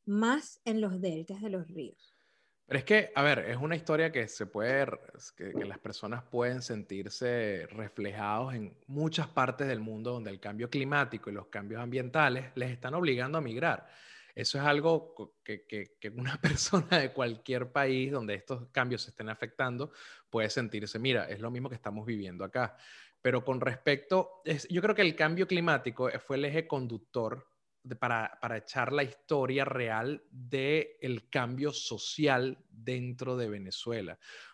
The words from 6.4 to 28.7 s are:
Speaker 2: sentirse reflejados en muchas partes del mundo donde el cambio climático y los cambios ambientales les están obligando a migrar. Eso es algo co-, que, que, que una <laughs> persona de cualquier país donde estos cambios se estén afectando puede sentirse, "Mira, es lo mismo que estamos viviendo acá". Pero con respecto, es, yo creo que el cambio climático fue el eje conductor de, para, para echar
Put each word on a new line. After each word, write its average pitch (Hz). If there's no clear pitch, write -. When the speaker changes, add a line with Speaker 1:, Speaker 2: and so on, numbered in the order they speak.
Speaker 2:
sentirse 104
reflejados 107
en 110
muchas 156
partes 131
del 113
mundo 110
donde 110
el 98
cambio 107
climático 131
y 98
los 101
cambios 107
ambientales 127
les 123
están 127
obligando 143
a 156
migrar. 127
Eso -
es 139
algo 151
co-, -
que, 104
que, 101
que 107
una 123
<laughs> -
persona 160
de 135
cualquier 123
país 135
donde 113
estos 120
cambios 123
se -
estén 110
afectando 123
puede 110
sentirse, 107
"Mira, 117
es 98
lo 117
mismo 123
que 127
estamos 107
viviendo 95
acá". 120
Pero 123
con 131
respecto, 143
es, 151
yo 170
creo 214
que 208
el 185
cambio 165
climático 139
fue -
el 143
eje 160
conductor 120
de, 127
para, 120
para 113
echar 123